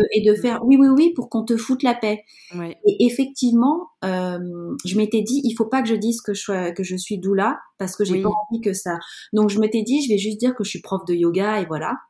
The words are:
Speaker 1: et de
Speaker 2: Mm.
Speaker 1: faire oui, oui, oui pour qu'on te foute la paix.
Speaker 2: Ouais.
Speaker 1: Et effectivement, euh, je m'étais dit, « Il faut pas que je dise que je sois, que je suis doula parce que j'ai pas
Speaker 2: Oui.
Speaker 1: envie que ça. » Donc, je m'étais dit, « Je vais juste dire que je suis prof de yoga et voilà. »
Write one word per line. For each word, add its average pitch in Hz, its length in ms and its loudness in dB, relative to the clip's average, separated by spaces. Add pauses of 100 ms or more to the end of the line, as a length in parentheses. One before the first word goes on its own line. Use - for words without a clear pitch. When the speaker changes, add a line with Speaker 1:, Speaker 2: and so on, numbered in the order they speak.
(120)
Speaker 1:
et 214 100 2
de 208 120 6
Speaker 2:
Mm. 208 80 -2
Speaker 1:
faire 240 240 -2
oui, 269 120 8
oui, 269 120 8
oui 320 260 6
pour - 140 -6
qu'on 226 140 -2
te 226 140 0
foute 254 240 -2
la 247 140 2
paix. 214 280 -2 (320)
Speaker 2:
Ouais. 170 300 -10
Speaker 1:
Et 240 200 4
effectivement, 269 840 2 (160)
euh, 185 360 -2 (460)
je 185 120 -2
m'étais 214 240 2
dit, « 247 220 -2
Il 226 120 -2
faut 220 100 0
pas 262 160 -2
que 226 60 -2
je 226 80 0
dise 226 260 -2
que 202 120 -6
je 196 80 -8
sois, 180 300 -4
que 185 120 -6
je 185 120 -8
suis 185 240 -8
doula 196 400 0 (180)
parce 185 180 -6
que 208 80 -2
j'ai 185 180 0
pas 208 80 0
Speaker 2:
Oui. 208 60 -2 (160)
Speaker 1:
envie 226 100 -4
que 196 120 -2
ça. » 175 260 -6 (340)
Donc, 214 160 4
je 202 100 0
m'étais 220 240 0
dit, « 269 200 0
Je 254 60 -4
vais 208 80 4
juste 214 220 -4
dire 247 160 0
que 214 80 -4
je 190 60 -6
suis 170 120 -10
prof 185 260 -6
de 175 80 0
yoga 185 460 0
et 175 40 -4
voilà. » 160 300 -6 (140)